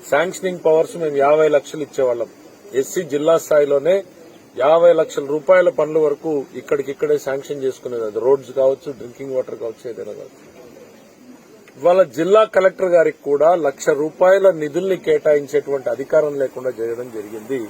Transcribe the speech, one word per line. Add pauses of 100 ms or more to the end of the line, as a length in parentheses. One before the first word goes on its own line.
(100)
శాంక్షనింగ్
పవర్స్
మేము
యాభై
లక్షలు
ఇచ్చేవాళ్ళం. (480)
ఎస్సీ
జిల్లా
స్థాయిలోనే (540)
యాభై
లక్షల
రూపాయల
పనుల
వరకు (100)
ఇక్కడికిక్కడే
శాంక్షన్
చేసుకునేది.
అది
రోడ్స్
కావచ్చు,
డ్రింకింగ్
వాటర్
కావచ్చు,
ఏదైనా
కావచ్చు. (1300)
ఇవాళ
జిల్లా
కలెక్టర్
గారికి
కూడా
లక్ష
రూపాయల
నిధుల్ని
కేటాయించేటువంటి
అధికారం
లేకుండా
చేయడం
జరిగింది